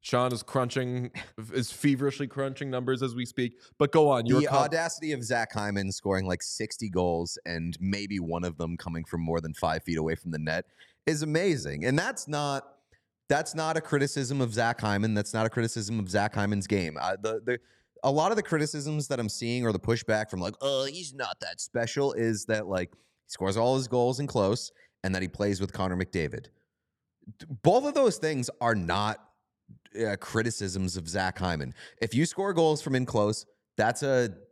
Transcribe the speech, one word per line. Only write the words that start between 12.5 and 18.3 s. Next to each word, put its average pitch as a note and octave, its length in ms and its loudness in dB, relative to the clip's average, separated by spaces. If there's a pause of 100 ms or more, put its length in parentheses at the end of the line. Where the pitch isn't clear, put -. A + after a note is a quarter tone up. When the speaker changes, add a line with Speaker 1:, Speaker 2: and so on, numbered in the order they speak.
Speaker 2:
that's D3+ 280 2
not D#3+ 200 0
a D#3 40 2
criticism C#3 600 0
of A#2 140 0
Zach A#2 260 2
Hyman. G#2+ 340 2
That's G#2 200 0
not A2 120 2
a A2+ 40 2
criticism A2+ 480 -2
of G2 100 -4
Zach G#2 260 0
Hyman's G2+ 340 0
game. F2 320 0
Uh, F#2 200 0
the, A2 240 -2
the, B2 140 0 (460)
a C3+ 60 4
lot D#3 200 4